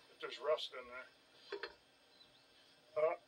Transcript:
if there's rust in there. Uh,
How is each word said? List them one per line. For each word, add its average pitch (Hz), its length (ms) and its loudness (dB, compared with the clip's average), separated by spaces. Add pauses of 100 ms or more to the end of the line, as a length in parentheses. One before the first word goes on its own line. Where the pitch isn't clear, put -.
(120)
if - 80 -18
there's - 180 -6
rust 147 380 4
in 127 100 -8
there. 123 220 -10 (1900)
Uh, 170 140 6 (120)